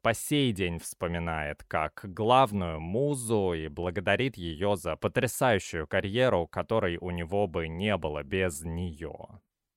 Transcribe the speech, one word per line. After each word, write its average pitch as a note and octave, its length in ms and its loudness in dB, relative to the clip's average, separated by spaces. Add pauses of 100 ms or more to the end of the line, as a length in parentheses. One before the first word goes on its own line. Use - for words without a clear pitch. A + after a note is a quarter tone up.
по A2+ 100 4
сей C#3 380 2
день F2 260 0
вспоминает E2+ 840 -4
как D#2 400 -2
главную G2+ 760 2
музу A2 720 0
и D#2+ 160 -4
благодарит F2+ 680 0
её F2 380 0
за F2+ 200 -4
потрясающую G#2+ 920 0
карьеру, G2 580 2
которой F#2 520 0
у F2+ 120 -6
него F2+ 380 0
бы E2 200 -2
не F#2 300 0
было D2+ 240 -2
без E2 400 0
неё. E2 760 -6 (380)